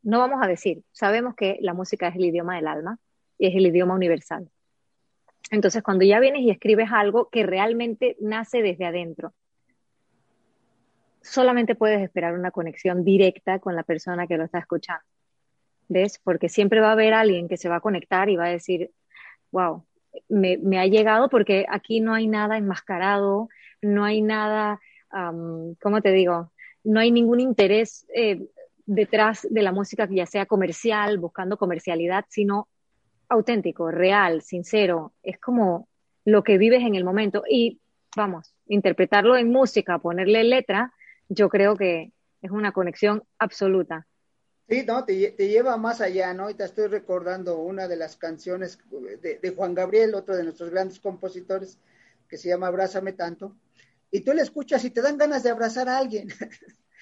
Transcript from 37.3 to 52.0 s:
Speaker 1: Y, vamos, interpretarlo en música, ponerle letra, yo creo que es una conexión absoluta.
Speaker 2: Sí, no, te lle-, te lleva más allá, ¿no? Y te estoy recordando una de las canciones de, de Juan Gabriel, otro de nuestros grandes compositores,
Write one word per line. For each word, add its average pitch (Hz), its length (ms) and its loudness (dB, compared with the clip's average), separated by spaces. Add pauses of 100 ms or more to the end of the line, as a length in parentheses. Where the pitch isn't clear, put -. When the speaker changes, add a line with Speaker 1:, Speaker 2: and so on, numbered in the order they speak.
Speaker 1:
Y, 233 320 0 (360)
vamos, 190 380 -6 (140)
interpretarlo 202 680 4
en 233 140 2
música, 233 480 2
ponerle 185 460 2
letra, 247 480 0 (360)
yo 202 200 2
creo 202 280 2
que 175 360 -2 (300)
es 185 80 -14
una 208 220 -4
conexión 208 520 -2 (140)
absoluta. 185 680 -2 (640)
Speaker 2:
Sí, 247 160 -2
no, 247 200 -4
te 208 100 -2
lle-, 196 220 -2
te 196 120 0
lleva 233 280 2
más 226 240 -4
allá, 185 340 -2
¿no? 196 160 -8
Y 208 40 -12
te 208 100 -8
estoy 214 240 -4
recordando 180 720 -6
una 185 300 -8
de 175 80 -6
las 160 200 -10
canciones 175 600 -10 (440)
de, 160 160 -8
de 185 120 -6
Juan 185 240 -6
Gabriel, 208 400 0
otro 190 220 -6
de 175 80 -4
nuestros 165 260 -10
grandes 185 300 -6
compositores, 185 760 -10 (500)